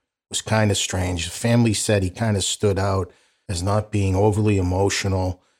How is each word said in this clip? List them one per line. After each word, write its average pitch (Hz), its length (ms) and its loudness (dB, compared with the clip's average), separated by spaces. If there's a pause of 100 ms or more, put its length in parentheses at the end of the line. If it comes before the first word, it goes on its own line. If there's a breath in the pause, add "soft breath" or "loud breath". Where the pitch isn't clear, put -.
(300)
was - 100 -6
kinda 107 340 0
strange. 90 520 -4
The 85 40 -10
family 117 440 2
said 101 280 0
he 92 60 -2
kinda 104 320 -2
stood 95 380 0
out 98 340 -2 (360 soft breath)
as 87 140 -6
not 104 300 -2
being 95 240 0
overly 107 400 2
emotional. 92 840 -2 (160)